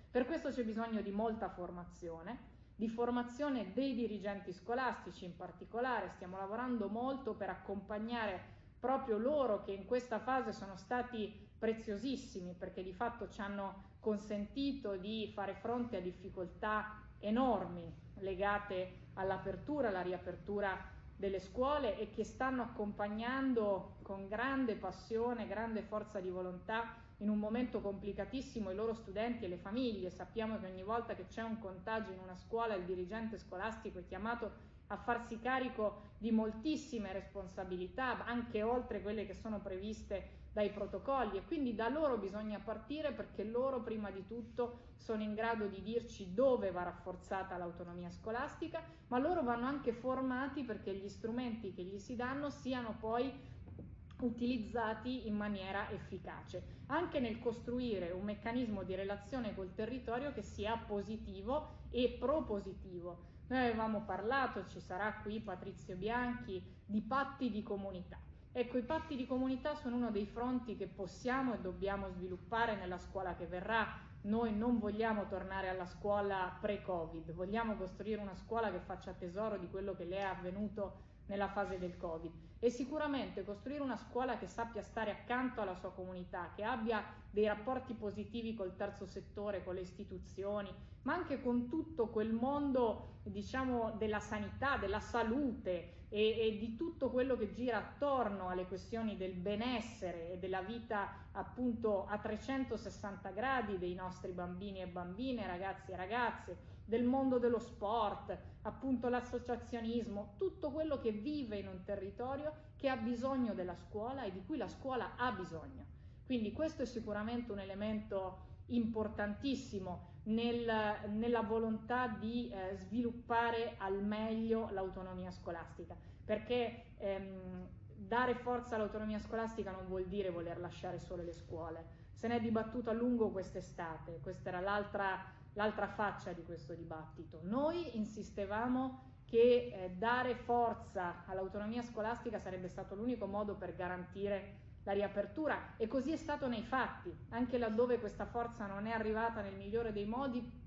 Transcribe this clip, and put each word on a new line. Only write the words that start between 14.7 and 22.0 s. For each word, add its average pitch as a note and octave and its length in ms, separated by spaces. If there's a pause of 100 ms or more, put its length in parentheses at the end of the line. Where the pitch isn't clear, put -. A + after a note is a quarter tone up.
di G#3 380
fare G3 220
fronte A#3 420
a F#3 40
difficoltà G3+ 1000 (180)
enormi F#3 720 (280)
legate F#3+ 920
all'apertura, G3 760
alla F#3 120
riapertura F#3 760 (380)
delle F#3+ 240
scuole B3+ 600
e G#3 120